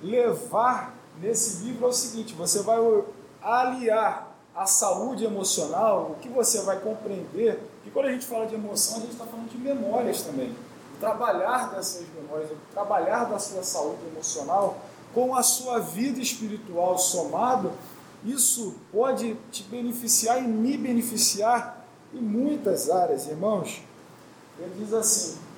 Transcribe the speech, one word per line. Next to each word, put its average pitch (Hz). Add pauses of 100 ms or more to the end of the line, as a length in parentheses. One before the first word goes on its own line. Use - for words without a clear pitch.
levar 233 (280)
nesse 202
livro 247
é -
o 247
seguinte: 226
você 175
vai 226 (640)
aliar 233 (180)
a 190
saúde 208
emocional, 190
o -
que -
você 233
vai 190
compreender, 202 (200)
que 208
quando 277
a 254
gente 247
fala 226
de 220
emoção, 214
a 226
gente 240
tá 226
falando 233
de 240
memórias 240
também. 131 (420)
O -
trabalhar 220
dessas 175
memórias, 156
o 151 (160)
trabalhar 202
da 202
sua 185
saúde - (100)
emocional 175 (360)
com 254
a 247
sua 247
vida 214
espiritual 185
somado, 185 (540)
isso 233 (160)
pode 226 (160)
te -
beneficiar 240
e 254
me 233
beneficiar 233 (280)
em 254
muitas 220
áreas, 175
irmãos. 175 (760)
Ele 180
diz 208
assim: 180 (200)